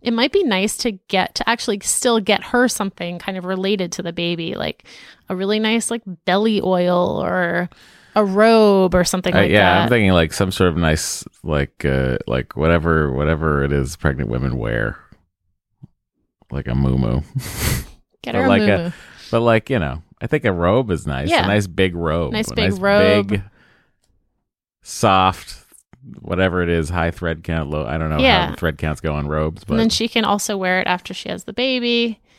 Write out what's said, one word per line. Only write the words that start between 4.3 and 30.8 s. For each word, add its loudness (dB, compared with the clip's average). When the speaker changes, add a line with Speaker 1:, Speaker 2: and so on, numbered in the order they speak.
Speaker 1:
like -8
a -6
really -2
nice, 0
like, -6
belly 2
oil 0
or -2
a 4
robe 4
or 4
something -2
Speaker 2:
Uh, 6
Speaker 1:
like 2
Speaker 2:
yeah, 6
Speaker 1:
that. 4
Speaker 2:
I'm 0
thinking, 4
like, 4
some 0
sort 2
of -2
nice, 0
like, -2
uh, 0
like, -4
whatever, 2
whatever 0
it 0
is -2
pregnant -2
women -2
wear. -4
Like -6
a -4
muumuu. 0
<laughs> -4
Speaker 1:
Get -8
Speaker 2:
But -2
Speaker 1:
her 0
a 2
Speaker 2:
like 4
a 2
Speaker 1:
muumuu. 2
Speaker 2:
but, 2
like, 2
you 0
know, -4
I -8
think -2
a 2
robe 2
is -2
nice. -4
Speaker 1:
Yeah. 2
Speaker 2:
A 0
nice 2
big 0
robe. -2
Speaker 1:
Nice -4
Speaker 2:
A -10
Speaker 1:
big 0
Speaker 2:
nice -4
Speaker 1:
robe. 4
Speaker 2:
big, -2
soft, 0
whatever 0
it 0
is, 0
high 0
thread -6
count, -4
low, -4
I -4
don't -2
know -2
Speaker 1:
Yeah. 2
Speaker 2:
how -10
thread -4
counts -4
go -4
on -4
robes, -4
but -4
Speaker 1:
And 2
then 2
she -2
can -2
also -2
wear 0